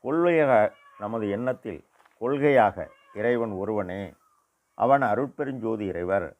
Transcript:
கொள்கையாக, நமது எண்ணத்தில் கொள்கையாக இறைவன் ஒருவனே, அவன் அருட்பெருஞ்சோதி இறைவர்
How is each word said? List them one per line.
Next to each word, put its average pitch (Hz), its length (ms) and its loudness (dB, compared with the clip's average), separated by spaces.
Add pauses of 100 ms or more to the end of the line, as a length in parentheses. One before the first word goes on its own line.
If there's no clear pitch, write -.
கொள்கையாக, 156 500 4 (440)
நமது 107 320 -6
எண்ணத்தில் 113 520 -6 (400)
கொள்கையாக 127 680 2 (260)
இறைவன் 113 480 -2
ஒருவனே, 101 400 -4 (760)
அவன் 135 240 4
அருட்பெருஞ்சோதி 117 920 -4
இறைவர் 90 360 -2 (120)